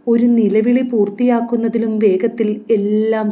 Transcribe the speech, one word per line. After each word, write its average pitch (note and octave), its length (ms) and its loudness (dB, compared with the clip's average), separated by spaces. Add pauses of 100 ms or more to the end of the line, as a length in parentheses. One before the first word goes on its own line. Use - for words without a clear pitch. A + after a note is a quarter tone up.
ഒരു A#3 200 2
നിലവിളി A3+ 560 2
പൂർത്തിയാക്കുന്നതിലും A#3 1160 -2
വേഗത്തിൽ G#3+ 500 0 (220)
എല്ലാം G#3+ 600 0